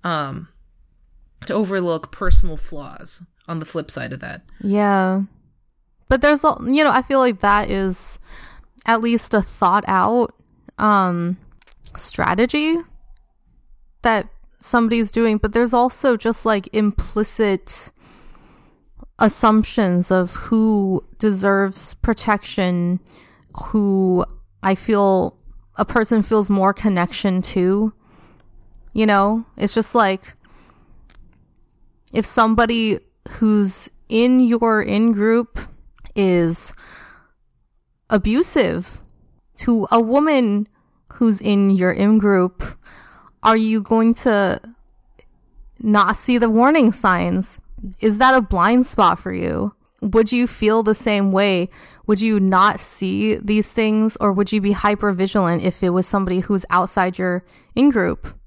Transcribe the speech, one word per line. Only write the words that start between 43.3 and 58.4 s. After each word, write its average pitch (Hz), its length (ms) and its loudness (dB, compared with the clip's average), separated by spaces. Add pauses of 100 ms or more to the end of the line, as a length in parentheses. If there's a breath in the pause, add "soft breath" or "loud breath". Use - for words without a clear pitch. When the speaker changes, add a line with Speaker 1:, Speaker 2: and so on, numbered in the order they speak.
Speaker 2:
are 220 140 4
you 220 260 0
going 226 320 2
to 202 460 0 (1200)
not 208 360 2
see 247 220 0
the 233 100 2
warning 240 420 4
signs? 180 680 -2 (400)
Is 214 180 0
that 262 160 4
a 254 60 6
blind 214 460 2
spot - 320 2
for 185 140 -10
you? 180 420 -4 (260)
Would 220 320 2
you 247 140 0
feel 220 360 0
the 214 120 2
same 202 360 0
way? 190 380 0 (380 loud breath)
Would 208 140 2
you 214 200 0
not 190 400 2
see 202 560 -2
these 214 340 -2
things, 220 460 0
or 208 160 0
would 196 200 -2
you 214 80 0
be 202 120 0
hyper 208 400 0
vigilant 180 500 0
if - 200 -2
it 185 80 0
was 180 160 0
somebody 185 340 -2
who's 190 300 -2
outside 185 480 -2
your 180 260 -4 (320 soft breath)
in-group? 233 580 0 (120)